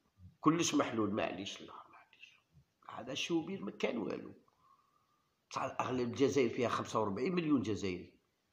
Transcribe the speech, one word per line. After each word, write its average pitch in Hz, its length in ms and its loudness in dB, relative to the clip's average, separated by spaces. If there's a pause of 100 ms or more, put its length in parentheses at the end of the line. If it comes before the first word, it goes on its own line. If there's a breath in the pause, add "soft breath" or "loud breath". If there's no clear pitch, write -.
(400)
كلش 165 340 4
محلول. 113 360 2
معليش، 95 500 -4
لا، - 120 -16
معليش، - 720 -20 (480)
هذا 123 220 -10
الشوبير 170 500 -2
ما 101 80 -4
كان - 280 -2
والو. - 360 -4 (1160)
بصح - 120 -4
اغلب 127 460 0
الجزائر 120 420 4
فيها 117 180 0
خمسة 117 320 0
وأربعين 107 340 0
مليون 151 280 4
جزائري، 92 580 -4 (320)